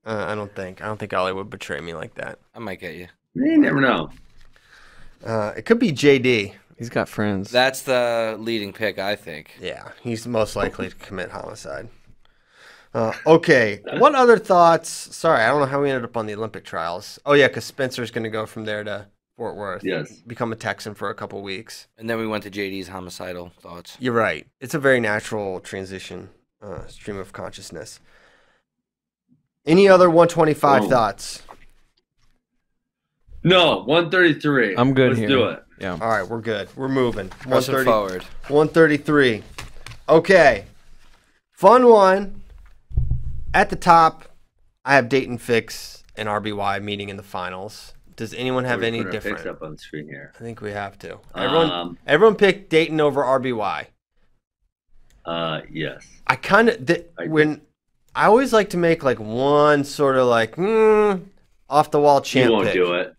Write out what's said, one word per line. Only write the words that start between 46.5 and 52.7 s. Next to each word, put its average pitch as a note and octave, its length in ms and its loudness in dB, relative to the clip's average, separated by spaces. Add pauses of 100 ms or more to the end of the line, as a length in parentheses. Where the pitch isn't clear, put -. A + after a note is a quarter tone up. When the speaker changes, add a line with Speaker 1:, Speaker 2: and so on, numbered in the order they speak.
Speaker 1:
Y G2+ 260 -2
meeting G2+ 320 -8
in G2 60 -12
the G2 60 -16
finals. F#2 680 -12 (240)
Does A2+ 160 -10
anyone B2+ 320 -4
have B2 160 -2
Speaker 3:
We A#2 60 -2
Speaker 1:
any A#2 120 -4
Speaker 3:
put A2+ 100 -6
our A2 40 -8
picks G#2 140 -8
Speaker 1:
different? F2 220 -8
Speaker 3:
up D#2+ 140 -14
on D#2 100 -14
the D2+ 60 -18
screen D2+ 280 -14
here. D2+ 280 -20
Speaker 1:
I - 40 -20
think A#2 220 -16
we G#2 120 -10
have G2+ 280 -10
to. F2+ 180 -16 (160)
Everyone, D#3 360 0
Speaker 3:
Um, F2 360 -8
Speaker 1:
everyone F#3+ 300 4
picked F#3+ 340 0